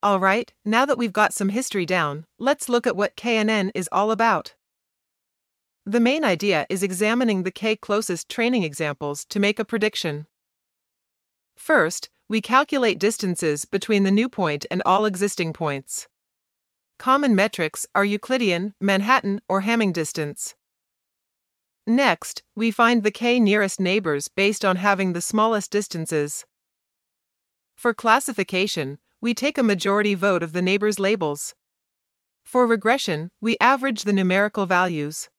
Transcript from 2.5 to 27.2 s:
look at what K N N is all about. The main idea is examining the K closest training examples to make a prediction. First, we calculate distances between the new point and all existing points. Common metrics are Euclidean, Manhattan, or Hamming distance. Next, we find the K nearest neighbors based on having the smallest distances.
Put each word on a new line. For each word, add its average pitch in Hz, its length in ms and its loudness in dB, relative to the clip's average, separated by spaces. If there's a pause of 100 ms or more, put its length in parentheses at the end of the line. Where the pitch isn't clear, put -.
look 240 180 0
at 196 80 0
what 202 220 -4
K 233 200 -2
N 214 120 2
N 208 260 0
is 185 160 -6
all 208 200 0
about. 220 440 0 (1300)
The 208 140 0
main 269 240 2
idea 185 460 0
is 185 140 -2
examining 208 600 0
the 185 80 -4
K 220 240 -2
closest 202 540 -4
training 240 340 0
examples 147 640 -6
to - 160 -4
make 208 180 0
a 220 60 -2
prediction. 160 600 -4 (1300)
First, 190 520 0 (200)
we 220 100 0
calculate 254 580 0
distances 175 680 -2
between 202 380 0
the 196 60 2
new 220 200 2
point 151 420 -2
and 180 140 -2
all 196 180 4
existing 190 480 -2
points. 143 560 -6 (880)
Common 269 380 2
metrics 185 580 -2
are 196 120 2
Euclidean, 202 720 -2
Manhattan, 202 680 0
or 190 140 0
Hamming 220 280 2
distance. 156 640 -6 (1300)
Next, 233 560 0 (140)
we 226 160 0
find 233 320 4
the 208 80 2
K 240 260 0
nearest 208 440 2
neighbors 180 480 0
based 196 340 0
on 185 140 2
having 190 340 2
the 175 80 -4
smallest 214 520 0
distances. 160 720 -4 (1300)